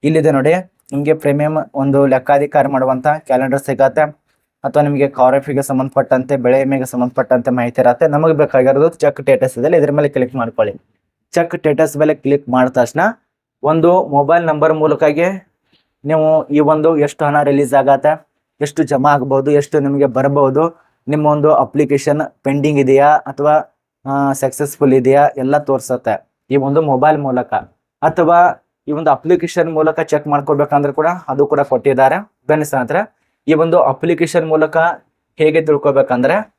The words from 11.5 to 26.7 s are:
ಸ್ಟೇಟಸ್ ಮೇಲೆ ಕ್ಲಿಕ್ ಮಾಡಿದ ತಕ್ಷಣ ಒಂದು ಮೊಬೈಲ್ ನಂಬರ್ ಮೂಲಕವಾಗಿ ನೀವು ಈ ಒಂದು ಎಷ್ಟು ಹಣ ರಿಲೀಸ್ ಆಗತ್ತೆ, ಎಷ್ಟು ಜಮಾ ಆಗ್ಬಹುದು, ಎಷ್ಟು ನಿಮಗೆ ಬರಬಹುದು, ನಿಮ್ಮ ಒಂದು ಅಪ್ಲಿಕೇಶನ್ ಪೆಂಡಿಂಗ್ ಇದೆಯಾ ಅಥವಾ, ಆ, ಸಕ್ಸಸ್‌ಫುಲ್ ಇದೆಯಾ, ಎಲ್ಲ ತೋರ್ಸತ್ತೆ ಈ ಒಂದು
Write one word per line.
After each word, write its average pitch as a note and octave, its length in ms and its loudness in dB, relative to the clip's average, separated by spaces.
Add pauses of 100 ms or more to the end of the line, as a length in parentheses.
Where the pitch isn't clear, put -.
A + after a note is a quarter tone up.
ಸ್ಟೇಟಸ್ D3+ 400 -2
ಮೇಲೆ D#3 180 2
ಕ್ಲಿಕ್ C#3 340 -2
ಮಾಡಿದ B2+ 240 0
ತಕ್ಷಣ B2+ 280 -2 (640)
ಒಂದು E3 440 2
ಮೊಬೈಲ್ D3 400 0
ನಂಬರ್ D#3 280 0
ಮೂಲಕವಾಗಿ D#3 540 0 (760)
ನೀವು D#3 440 0
ಈ D3 120 0
ಒಂದು D#3 360 2
ಎಷ್ಟು D3 280 -2
ಹಣ D3 180 0
ರಿಲೀಸ್ C#3 320 0
ಆಗತ್ತೆ, C#3 380 2 (480)
ಎಷ್ಟು D3 220 -4
ಜಮಾ C#3 320 0
ಆಗ್ಬಹುದು, C3+ 360 -2
ಎಷ್ಟು D3 300 0
ನಿಮಗೆ C#3 260 0
ಬರಬಹುದು, C3+ 560 0 (460)
ನಿಮ್ಮ D3+ 180 -2
ಒಂದು D3 280 2
ಅಪ್ಲಿಕೇಶನ್ C#3+ 680 0 (220)
ಪೆಂಡಿಂಗ್ C#3+ 360 0
ಇದೆಯಾ C3+ 280 4 (220)
ಅಥವಾ, D3 240 0 (520)
ಆ, C#3 260 -2
ಸಕ್ಸಸ್‌ಫುಲ್ C3+ 640 -2
ಇದೆಯಾ, C3+ 420 4
ಎಲ್ಲ C3+ 220 -2
ತೋರ್ಸತ್ತೆ B2+ 560 -4 (360)
ಈ C3+ 60 0
ಒಂದು C#3+ 260 0